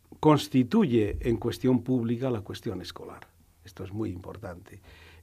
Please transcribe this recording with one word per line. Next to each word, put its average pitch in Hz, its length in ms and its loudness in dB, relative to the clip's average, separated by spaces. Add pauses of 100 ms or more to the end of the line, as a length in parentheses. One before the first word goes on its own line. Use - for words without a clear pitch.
(200)
constituye 135 1000 4
en 117 180 0
cuestión 123 440 0
pública 120 480 0
la 110 120 -4
cuestión 95 400 -10
escolar. - 460 -16 (360)
Esto - 200 -14
es 92 80 -14
muy 107 180 -4
importante. 92 720 -14 (400)